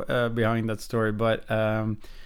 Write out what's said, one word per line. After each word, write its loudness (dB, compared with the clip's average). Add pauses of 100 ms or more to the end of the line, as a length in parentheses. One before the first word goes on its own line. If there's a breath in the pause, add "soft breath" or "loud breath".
uh, 2
behind 2
that -2
story, 0
but, 0
um, 0 (280 soft breath)